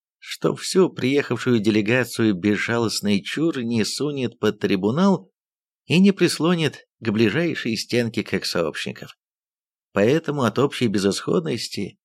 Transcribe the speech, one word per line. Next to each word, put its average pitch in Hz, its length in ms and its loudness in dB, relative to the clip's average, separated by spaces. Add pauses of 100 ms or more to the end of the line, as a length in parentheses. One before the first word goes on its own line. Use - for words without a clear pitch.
(180)
что - 380 -4
всю 180 340 2
приехавшую 123 720 0
делегацию 110 720 2
безжалостный 101 880 0
Чур 151 380 -4
не 117 260 0
сунет 135 540 -4
под 104 200 0
трибунал 117 720 0 (540)
и 156 140 4
не 196 120 8
прислонит 165 760 0 (120)
к 113 120 -2
ближайшей 113 640 0
стенке 113 460 -2
как 95 220 -4
сообщников. - 680 -6 (800)
Поэтому 143 480 2
от 113 160 2
общей 131 300 0
безысходности 110 1160 -2